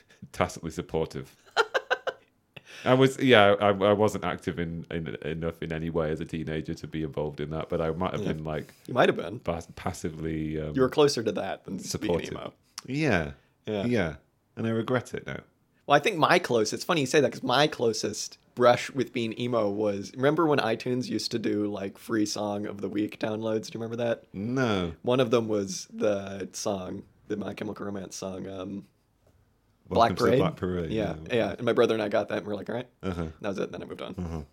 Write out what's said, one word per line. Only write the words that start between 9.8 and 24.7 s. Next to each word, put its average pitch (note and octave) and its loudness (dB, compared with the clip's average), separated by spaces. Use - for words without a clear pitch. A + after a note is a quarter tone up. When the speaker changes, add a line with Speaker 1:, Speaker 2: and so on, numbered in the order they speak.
Speaker 1:
um, D2+ -6
Speaker 2:
You B2+ 2
were B2+ 4
closer C#3 4
to A2 0
that F#2+ -6
than F#2+ -8
Speaker 1:
supportive. - -2
Speaker 2:
being - -8
emo. - -12
Speaker 1:
Yeah. B2 0
Speaker 2:
Yeah. G#2+ -2
Speaker 1:
Yeah. G2 0
And A2 -6
I A2+ 0
regret A2+ -2
it - -8
now. - -8
Speaker 2:
Well, C#3+ 6
I D3 6
think G3+ 0
my D3+ 6
close-, A#2 2
it's B2 -8
funny E3+ 2
you C3 2
say D#3 6
that, A#2+ 4
'cause - -12
my C3 4
closest A2+ -2
brush A#2+ 6
with - -4
being A2+ -4
emo A#2+ 2
was, G2+ -2
remember D3+ 4
when D3 4
iTunes A#2+ 0
used A2 -4
to A#2 -2
do, G#2 0
like, G2+ -8
free A2 0
song G#2 -4
of G2+ -8
the G2+ -4
week G#2+ -2
downloads? A2 -2
Do - -12
you A2+ -6
remember A#2 -6
that? A#2 -2
Speaker 1:
No. G#2 0